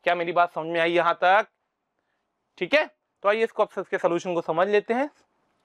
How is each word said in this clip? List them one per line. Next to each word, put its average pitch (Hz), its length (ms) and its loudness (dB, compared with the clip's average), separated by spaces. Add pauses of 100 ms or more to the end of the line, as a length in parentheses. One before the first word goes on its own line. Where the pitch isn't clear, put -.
क्या 175 100 2
मेरी 175 180 -4
बात 175 200 2
समझ 160 140 -8
में 165 140 -2
आई 170 120 0
यहाँ 170 220 2
तक? 190 320 2 (1120)
ठीक 180 160 -2
है, 302 160 2 (320)
तो 196 60 0
आइए 226 160 2
इसको - 180 -4
अब 190 60 2 (100)
इसके 185 200 -6
सॉल्यूशन 175 360 -2
को 170 60 0
समझ 170 280 0
लेते 208 260 0
हैं, 277 160 -2 (540)